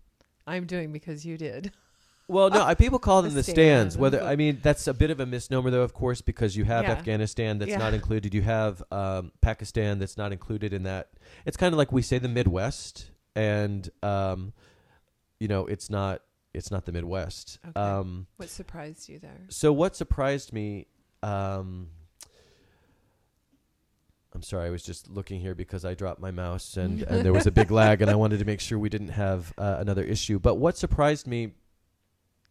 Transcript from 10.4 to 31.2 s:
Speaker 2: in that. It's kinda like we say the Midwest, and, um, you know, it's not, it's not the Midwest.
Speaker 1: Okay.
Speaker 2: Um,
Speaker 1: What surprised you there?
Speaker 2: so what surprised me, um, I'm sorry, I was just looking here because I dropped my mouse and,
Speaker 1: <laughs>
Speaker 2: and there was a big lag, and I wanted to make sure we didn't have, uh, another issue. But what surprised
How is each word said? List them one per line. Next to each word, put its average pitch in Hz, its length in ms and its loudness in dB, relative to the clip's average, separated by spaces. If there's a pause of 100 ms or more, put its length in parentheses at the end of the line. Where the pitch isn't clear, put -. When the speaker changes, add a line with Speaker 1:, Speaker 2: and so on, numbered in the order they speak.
Speaker 2:
in 95 120 -4
that. 92 260 -6 (380)
It's - 100 -6
kinda 180 180 2
like 147 160 2
we 127 120 2
say 127 160 0
the 127 100 -4
Midwest, 113 800 -2 (260)
and, 104 540 -2 (140)
um, 98 500 -4 (840)
you 110 80 -4
know, 98 180 0
it's - 240 -8
not, 98 320 -4 (320)
it's - 160 -10
not 95 160 -6
the 87 60 -8
Midwest. 85 680 -8 (100)
Speaker 1:
Okay. 156 140 -8
Speaker 2:
Um, 92 460 -4 (100)
Speaker 1:
What 175 120 -14
surprised 160 600 -16
you - 80 -18
there? 185 320 -20
Speaker 2:
so 151 240 4
what 165 220 2
surprised 139 580 -2
me, 104 320 -8 (380)
um, 95 680 -6 (2500)
I'm 87 100 -10
sorry, 87 240 -6
I - 20 -4
was 87 140 -8
just - 260 -14
looking 95 320 -10
here 92 140 -6
because 87 280 -10
I 92 120 -6
dropped 90 260 -8
my 95 100 -8
mouse 90 460 -8
and, 92 240 -2
Speaker 1:
<laughs> - 80 -4
Speaker 2:
and 92 160 2
there 92 80 6
was 95 140 6
a 104 40 4
big 104 200 6
lag, 107 300 8
and 104 100 6
I 104 40 6
wanted 107 240 4
to 101 60 -2
make 104 140 -2
sure - 180 -4
we 107 120 0
didn't 104 200 -6
have, 95 480 -2
uh, 101 220 -2
another 98 240 0
issue. 92 340 -2
But 98 180 4
what 151 220 2
surprised 147 480 2